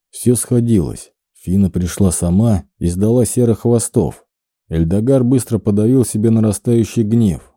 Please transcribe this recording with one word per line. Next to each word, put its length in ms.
все 240
сходилось. 800
Фина 240
пришла 400
сама 540
и 100
сдала 360
серых 360
хвостов. 680
Эльдогар 540
быстро 380
подавил 440
себе 260
нарастающий 760
гнев. 520